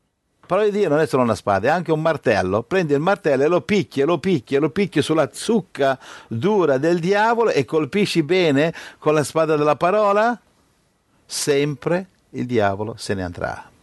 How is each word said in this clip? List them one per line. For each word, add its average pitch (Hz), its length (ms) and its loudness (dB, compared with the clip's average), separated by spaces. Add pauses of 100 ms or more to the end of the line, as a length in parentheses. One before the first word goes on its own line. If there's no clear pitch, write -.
(420)
La - 160 -2
parola 208 120 2
di 202 100 -2
Dio 190 100 2
non 147 100 2
è 156 80 2
solo 131 160 2
una 113 120 2
spada, 101 340 0
è - 20 2
anche 165 220 -2
un 156 80 -2
martello. 110 600 0
Prendi 170 320 -2
il 143 60 2
martello 156 440 0
e 151 40 2
lo 170 140 2
picchi, 160 400 -2
e 139 40 2
lo 170 140 0
picchi, 143 360 -2
e 139 40 2
lo 151 100 0
picchi 190 320 -2
sulla 156 300 0
zucca 139 640 -2 (300)
dura 151 500 0
del 170 220 0
diavolo 214 520 0
e 139 140 0
colpisci 160 560 -2
bene 160 520 2 (260)
con 151 160 0
la 151 80 2
spada 160 320 0
della 147 220 2
parola, 208 600 2 (880)
sempre 147 840 -2 (240)
il 123 140 -6
diavolo 107 520 0
se - 180 -6
ne 95 80 -4
andrà. 87 400 -8 (200)